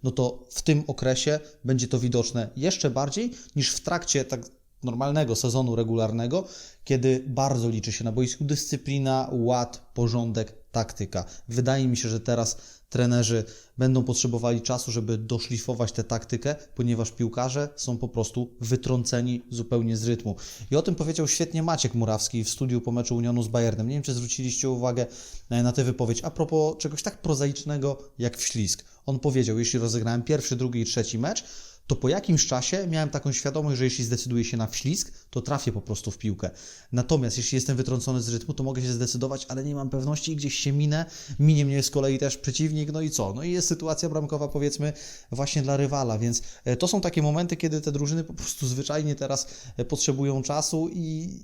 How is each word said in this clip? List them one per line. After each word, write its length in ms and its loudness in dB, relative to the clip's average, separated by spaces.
no 80 0
to 400 -2
w 120 -6
tym 240 4
okresie 540 0
będzie 240 2
to 100 2
widoczne 580 0
jeszcze 340 2
bardziej 400 0
niż 140 2
w 100 -4
trakcie 440 0
tak 160 -4
normalnego 540 2
sezonu 400 2
regularnego, 720 0
kiedy 440 4
bardzo 400 2
liczy 240 -2
się 120 -4
na 80 0
boisku 320 0
dyscyplina, 880 0
ład, 640 0
porządek, 760 0
taktyka. 520 -2
Wydaje 400 2
mi 80 4
się, 120 -2
że 120 0
teraz 360 0
trenerzy 560 4
będą 260 6
potrzebowali 560 2
czasu, 320 -4
żeby 260 0
doszlifować 760 -2
tę 120 -2
taktykę, 520 -2
ponieważ 360 0
piłkarze 680 -2
są 220 -4
po 100 -4
prostu 520 -2
wytrąceni 880 0
zupełnie 460 0
z 80 -2
rytmu. 320 0
I 60 4
o 60 4
tym 120 2
powiedział 340 0
świetnie 340 0
Maciek 320 0
Murawski 500 0
w 60 -4
studiu 300 0
po 120 -2
meczu 240 0
Unionu 260 2
z 60 -2
Bayernem. 400 2
Nie 60 -2
wiem, 80 0
czy 120 -2
zwróciliście 560 -2
uwagę, 360 0
e, 120 4
na 100 4
tę 120 2
wypowiedź. 380 0
A 80 -4
propos 480 0
czegoś 240 -6
tak 200 -6
prozaicznego 760 0
jak 180 -2
wślizg. 480 -2
On 120 0
powiedział: 400 2
„Jeśli 200 0
rozegrałem 440 0
pierwszy, 340 0
drugi 240 0
i 40 2
trzeci 340 -2
mecz, 260 -2
to 100 2
po 120 0
jakimś 380 4
czasie 400 0
miałem 240 0
taką 220 -2
świadomość, 460 0
że 60 4
jeśli 200 2
zdecyduję 400 0
się 120 -2
na 100 0
wślizg, 460 -2
to 120 -4
trafię 300 -2
po 80 -4
prostu 300 -6
w 80 -10
piłkę. 320 -2
Natomiast 440 2
jeśli 200 0
jestem 200 0
wytrącony 460 0
z 60 -4
rytmu, 260 -4
to 100 -4
mogę 180 -2
się 100 0
zdecydować, 560 -2
ale 160 -6
nie 100 -4
mam 160 -4
pewności 420 -2
i 40 -2
gdzieś 180 -2
się 180 0
minę, 320 2
minie 260 8
mnie 180 2
z 80 0
kolei 280 2
też 180 0
przeciwnik, 560 0
no 80 -2
i 100 0
co?” 220 -2
No 100 -6
i 80 -2
jest 180 2
sytuacja 400 -2
bramkowa, 400 -2
powiedzmy, 440 0
właśnie 300 0
dla 140 2
rywala, 420 2
więc, 240 0
e, 120 2
to 120 2
są 120 2
takie 220 2
momenty, 340 2
kiedy 240 0
te 120 -2
drużyny 320 0
po 100 -12
prostu 340 -4
zwyczajnie 460 -2
teraz, 320 -2
e, 80 0
potrzebują 580 0
czasu 500 0
i 380 -4